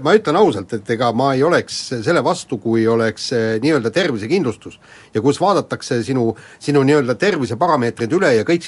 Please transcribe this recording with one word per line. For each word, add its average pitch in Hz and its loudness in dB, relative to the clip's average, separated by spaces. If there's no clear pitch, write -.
ma 156 4
ütlen 175 2
ausalt, 120 0
et 107 -6
ega 117 0
ma 131 2
ei 135 2
oleks - -2
selle 156 0
vastu, 143 -4
kui 113 0
oleks, 113 0
äh, 113 0
nii-öelda 135 0
tervisekindlustus. 131 -2
Ja 110 -2
kus 139 0
vaadatakse 143 -2
sinu, 120 -2
sinu 143 2
nii-öelda 135 2
terviseparameetrid 127 -2
üle 170 4
ja 107 0
kõik 170 0